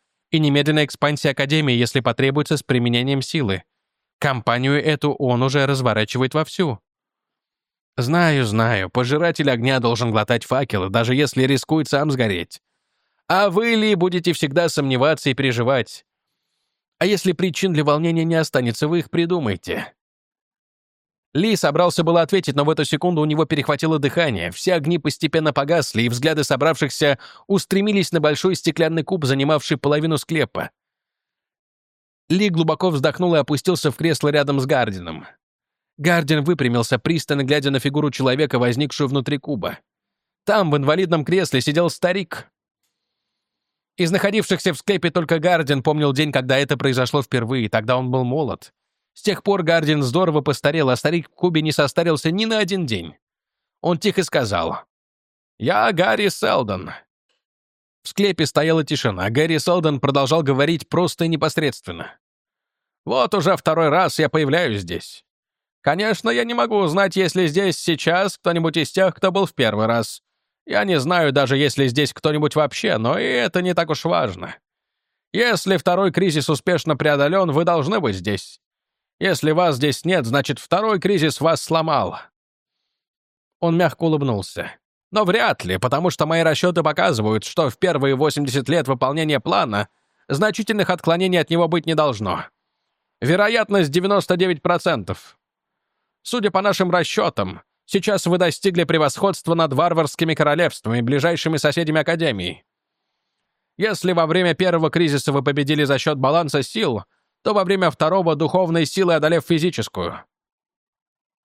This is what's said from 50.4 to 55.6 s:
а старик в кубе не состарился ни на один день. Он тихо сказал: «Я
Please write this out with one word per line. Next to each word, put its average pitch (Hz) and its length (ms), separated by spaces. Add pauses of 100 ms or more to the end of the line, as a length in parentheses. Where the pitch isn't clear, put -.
а 127 60
старик 165 340
в - 60
кубе 170 260
не 156 120
состарился 160 580
ни 202 140
на 220 140
один 190 260
день. 90 300 (640)
Он 170 160
тихо 190 260
сказал: 98 640 (720)
«Я 208 340